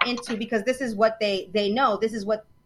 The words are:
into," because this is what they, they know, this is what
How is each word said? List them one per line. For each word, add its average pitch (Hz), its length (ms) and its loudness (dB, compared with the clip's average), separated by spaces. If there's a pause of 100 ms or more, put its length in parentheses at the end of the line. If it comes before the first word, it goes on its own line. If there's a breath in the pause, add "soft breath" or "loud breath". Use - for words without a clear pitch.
into," 240 320 -4
because 208 240 -2
this 254 180 -2
is 240 140 -2
what 220 260 2
they, 196 320 0
they 208 180 2
know, 226 280 2
this 220 160 0
is 208 100 -6
what 214 220 -2 (200)